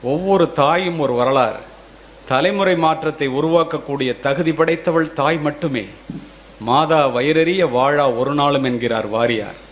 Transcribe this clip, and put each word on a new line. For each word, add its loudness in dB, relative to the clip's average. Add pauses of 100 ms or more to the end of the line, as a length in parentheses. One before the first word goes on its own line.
ஒவ்வொரு 2
தாயும் 0
ஒரு 0
வரலாறு. 2 (680)
தலைமுறை 2
மாற்றத்தை -2
உருவாக்கக்கூடிய -2
தகுதி 0
படைத்தவள் 0
தாய் 0
மட்டுமே. -4 (760)
"மாதா 2
வயிறறிய 0
வாழா 2
ஒரு -2
நாளும்" 2
என்கிறார் -2
வாரியார். -2